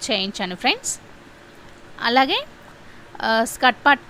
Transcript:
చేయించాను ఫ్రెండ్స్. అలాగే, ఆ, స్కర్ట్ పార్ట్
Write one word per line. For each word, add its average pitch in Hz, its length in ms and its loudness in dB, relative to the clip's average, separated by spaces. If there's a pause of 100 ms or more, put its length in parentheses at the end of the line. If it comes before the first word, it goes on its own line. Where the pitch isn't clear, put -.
చేయించాను 190 540 -4
ఫ్రెండ్స్. 415 320 -2 (1160)
అలాగే, 269 300 2 (840)
ఆ, 220 40 2 (240)
స్కర్ట్ - 320 2
పార్ట్ 285 240 6